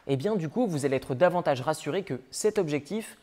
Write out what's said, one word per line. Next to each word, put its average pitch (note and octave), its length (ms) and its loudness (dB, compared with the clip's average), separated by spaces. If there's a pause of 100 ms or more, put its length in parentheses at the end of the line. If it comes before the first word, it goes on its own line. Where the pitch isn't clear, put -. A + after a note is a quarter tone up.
eh C#3 100 2
bien G3+ 200 0
du D#3+ 140 -2
coup, A#3+ 160 0
vous D3+ 180 0
allez C3+ 120 2
être C3 180 -2
davantage D#3+ 480 2
rassuré D3+ 400 -2
que C3 180 -6 (100)
cet G#3+ 280 0
objectif E3 640 -2